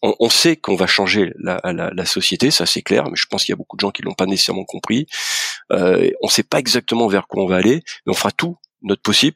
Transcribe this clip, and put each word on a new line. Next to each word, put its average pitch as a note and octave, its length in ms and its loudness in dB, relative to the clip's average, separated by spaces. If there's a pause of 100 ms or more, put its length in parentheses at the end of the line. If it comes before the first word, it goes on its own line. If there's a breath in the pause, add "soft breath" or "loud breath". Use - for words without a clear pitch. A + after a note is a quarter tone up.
on, G#2+ 160 2
on A#2 100 4
sait E3 280 4
qu'on - 180 -2
va F2+ 100 2
changer F#2 540 0
la, F2+ 240 -4
la, E2+ 280 -4
la F2+ 140 -6
société, F#2+ 460 0
ça E2+ 160 0
c'est - 160 -2
clair. B2 220 2
Mais - 100 -8
je - 100 -2
pense - 200 -2
qu'il - 80 -2
y - 0 -
a - 40 -2
beaucoup - 200 -14
de - 40 -4
gens G2+ 80 0
qui - 140 -8
l'ont F#2 100 -6
pas F#2 140 -2
nécessairement F#2+ 380 -2
compris. A2+ 420 -4 (640 loud breath)
Euh, F2+ 380 4 (120)
on - 60 -2
sait - 160 2
pas - 160 -2
exactement A#2 480 0
vers G2 200 0
quoi G2 160 -2
on F#2 40 0
va F#2 100 2
aller, A2+ 240 4 (240 loud breath)
mais - 60 -2
on F#2+ 40 0
fera - 160 0
tout F3 260 -4 (240)
notre G2+ 200 -2
possible A2+ 340 2